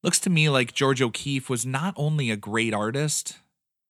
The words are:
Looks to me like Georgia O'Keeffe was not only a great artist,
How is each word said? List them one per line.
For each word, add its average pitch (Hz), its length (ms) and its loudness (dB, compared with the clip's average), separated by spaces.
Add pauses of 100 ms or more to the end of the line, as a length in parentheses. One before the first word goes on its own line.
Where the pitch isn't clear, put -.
Looks 175 160 2
to 196 100 -2
me 156 180 4
like 131 260 2
Georgia 135 320 2
O'Keeffe 135 440 -4
was 120 160 -2
not 143 300 -2
only 151 340 0
a 107 60 0
great 110 360 0
artist, 117 680 -2 (500)